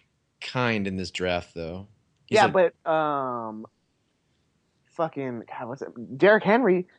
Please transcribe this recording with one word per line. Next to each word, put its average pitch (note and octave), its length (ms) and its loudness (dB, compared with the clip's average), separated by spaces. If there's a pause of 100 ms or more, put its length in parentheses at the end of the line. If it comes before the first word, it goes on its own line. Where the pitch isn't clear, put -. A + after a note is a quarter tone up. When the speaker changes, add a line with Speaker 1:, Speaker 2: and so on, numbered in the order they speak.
(420)
Speaker 1:
kind A2+ 440 -2
in F#2+ 120 -4
this F2+ 120 -6
draft, F2 460 -4
though. E2+ 320 -10 (400)
He's - 100 0
Speaker 2:
Yeah, G3+ 80 6
Speaker 1:
a F3 40 2
Speaker 2:
but, E3+ 420 0
um, B2+ 720 -2 (1300)
fucking, C3+ 520 -6
God, - 200 -12
what's C3+ 140 -12
it? A#2+ 360 -12
Derrick G3+ 260 6
Henry, F#3+ 440 2 (120)